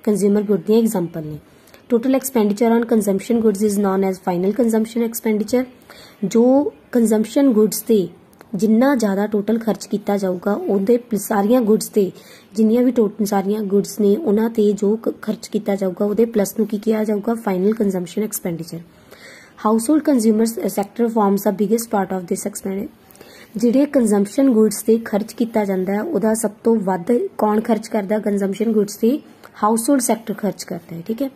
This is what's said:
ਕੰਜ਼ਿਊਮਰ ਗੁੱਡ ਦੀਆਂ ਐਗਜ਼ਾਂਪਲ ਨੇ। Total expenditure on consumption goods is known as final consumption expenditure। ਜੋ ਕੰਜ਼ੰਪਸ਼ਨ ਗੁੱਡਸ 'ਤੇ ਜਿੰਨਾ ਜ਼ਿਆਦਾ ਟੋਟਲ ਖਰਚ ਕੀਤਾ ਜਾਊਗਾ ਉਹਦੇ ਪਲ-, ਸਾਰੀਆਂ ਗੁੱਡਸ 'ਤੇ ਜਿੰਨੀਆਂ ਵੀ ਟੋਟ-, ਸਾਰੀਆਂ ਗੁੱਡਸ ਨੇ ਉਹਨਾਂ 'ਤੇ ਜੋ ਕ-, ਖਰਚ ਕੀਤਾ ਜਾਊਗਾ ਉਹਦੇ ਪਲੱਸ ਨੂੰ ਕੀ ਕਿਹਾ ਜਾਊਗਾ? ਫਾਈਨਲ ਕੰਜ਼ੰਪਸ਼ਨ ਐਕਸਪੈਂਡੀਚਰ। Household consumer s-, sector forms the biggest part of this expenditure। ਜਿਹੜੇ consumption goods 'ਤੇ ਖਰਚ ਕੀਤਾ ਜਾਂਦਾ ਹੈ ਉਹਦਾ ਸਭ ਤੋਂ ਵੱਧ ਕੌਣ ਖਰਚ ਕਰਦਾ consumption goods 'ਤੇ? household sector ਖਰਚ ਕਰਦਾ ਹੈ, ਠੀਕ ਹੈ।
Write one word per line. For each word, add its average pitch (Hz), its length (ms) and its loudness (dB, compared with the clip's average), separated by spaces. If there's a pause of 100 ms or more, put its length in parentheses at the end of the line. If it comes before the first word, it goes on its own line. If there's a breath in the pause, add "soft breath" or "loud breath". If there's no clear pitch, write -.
ਕੰਜ਼ਿਊਮਰ 202 380 2
ਗੁੱਡ 196 240 0
ਦੀਆਂ 220 120 4
ਐਗਜ਼ਾਂਪਲ 175 440 -2
ਨੇ। 151 160 -12 (560 loud breath)
Total 247 180 2
expenditure 233 640 2
on 233 40 0
consumption 214 600 0
goods 214 240 2
is 202 80 0
known 196 340 0
as 190 60 -2
final 185 360 -2 (100)
consumption 226 460 0
expenditure। 226 580 -2 (600 loud breath)
ਜੋ 254 480 4 (200)
ਕੰਜ਼ੰਪਸ਼ਨ 226 600 2
ਗੁੱਡਸ 214 280 2
'ਤੇ 196 280 2 (460)
ਜਿੰਨਾ 226 400 2
ਜ਼ਿਆਦਾ 208 320 0
ਟੋਟਲ 214 320 -2
ਖਰਚ 208 280 -4
ਕੀਤਾ 202 300 -4
ਜਾਊਗਾ 190 360 -2
ਉਹਦੇ 233 440 0
ਪਲ-, 226 220 -4
ਸਾਰੀਆਂ 208 420 2
ਗੁੱਡਸ 214 260 2
'ਤੇ 190 240 0 (440 loud breath)
ਜਿੰਨੀਆਂ 220 280 4
ਵੀ 247 100 2
ਟੋਟ-, 220 320 0
ਸਾਰੀਆਂ 202 360 -2
ਗੁੱਡਸ 196 400 -2
ਨੇ 202 160 4
ਉਹਨਾਂ 226 340 0
'ਤੇ 208 220 2
ਜੋ 202 240 0
ਕ-, - 260 -8
ਖਰਚ 208 240 -8
ਕੀਤਾ 202 300 -4
ਜਾਊਗਾ 190 280 -4
ਉਹਦੇ 208 200 2
ਪਲੱਸ 208 340 -2
ਨੂੰ 214 100 0
ਕੀ 214 100 -6
ਕਿਹਾ 214 260 -2
ਜਾਊਗਾ? 214 300 -2
ਫਾਈਨਲ 202 400 -2
ਕੰਜ਼ੰਪਸ਼ਨ 190 480 -2
ਐਕਸਪੈਂਡੀਚਰ। 165 580 -8 (880 loud breath)
Household 294 440 2
consumer 220 320 4
s-, 226 180 -4
sector 214 440 -2
forms 202 320 2 (100)
the 202 40 0
biggest 214 320 0
part 196 240 -2 (100)
of 185 40 -6
this 190 280 -6
expenditure। 202 420 -8 (640 loud breath)
ਜਿਹੜੇ 247 300 4
consumption 240 680 2
goods 220 300 2
'ਤੇ 226 160 4
ਖਰਚ 220 340 -4
ਕੀਤਾ 226 320 -2
ਜਾਂਦਾ 190 280 -2
ਹੈ 208 100 -2
ਉਹਦਾ 220 320 0
ਸਭ 220 160 -2 (140)
ਤੋਂ 226 120 4
ਵੱਧ 190 360 -2 (260)
ਕੌਣ 214 220 2
ਖਰਚ 220 280 -2
ਕਰਦਾ 208 300 -2
consumption 202 540 -2
goods 208 240 0
'ਤੇ? 262 240 0 (440 loud breath)
household 226 360 2
sector 220 340 -2
ਖਰਚ - 300 -6
ਕਰਦਾ 170 320 -12
ਹੈ, 170 100 -12
ਠੀਕ 226 160 -6
ਹੈ। 269 140 -6